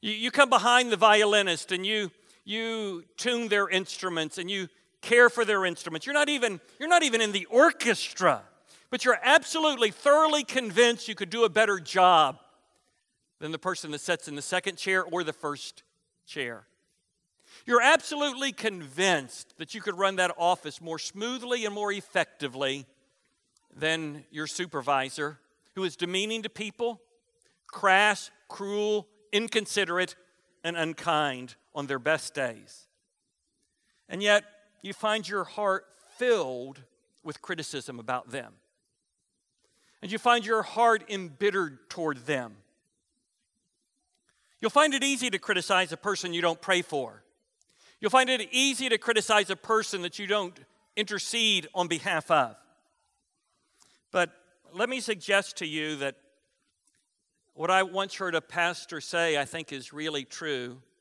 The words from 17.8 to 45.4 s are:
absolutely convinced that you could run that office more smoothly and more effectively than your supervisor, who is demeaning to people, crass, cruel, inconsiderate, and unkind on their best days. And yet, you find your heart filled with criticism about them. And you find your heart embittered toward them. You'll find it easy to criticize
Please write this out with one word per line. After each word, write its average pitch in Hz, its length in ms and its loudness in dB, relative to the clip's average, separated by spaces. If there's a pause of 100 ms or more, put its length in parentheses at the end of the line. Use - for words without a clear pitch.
absolutely 277 720 2
convinced 170 1040 -2
that 160 180 -14
you 208 60 -10
could 185 160 -6
run 196 180 2
that 180 220 2
office 170 420 0
more 165 180 -8
smoothly 240 680 -6
and 202 100 -4
more 208 160 -4
effectively 139 960 -4 (880)
than 156 560 -4
your 151 160 -8
supervisor, 143 880 -4 (380)
who 190 80 -6
is 170 140 -6
demeaning 202 460 -4
to 220 60 -8
people, 220 520 -8 (680)
crass, 202 640 2 (160)
cruel, 208 580 -2 (280)
inconsiderate, 196 840 0 (480)
and 170 140 -4
unkind 151 800 -2 (200)
on 143 120 -6
their 135 120 -4
best 151 340 -2
days. 117 540 -8 (1200)
And 190 160 -8
yet, 208 220 4 (360)
you 196 120 -12
find 214 340 -2
your 196 160 -4
heart 196 420 -2 (300)
filled 135 640 -2 (400)
with - 200 -12
criticism 147 580 -10
about 120 320 -8
them. 117 220 -10 (1500)
And 185 80 -12
you 226 100 -4
find 240 260 2
your 220 160 0
heart 220 480 2
embittered 185 800 -4
toward 147 360 -6
them. 123 300 -4 (2000)
You'll - 100 0
find 294 220 4
it 269 100 0
easy 254 260 0
to 190 80 -2
criticize 185 540 0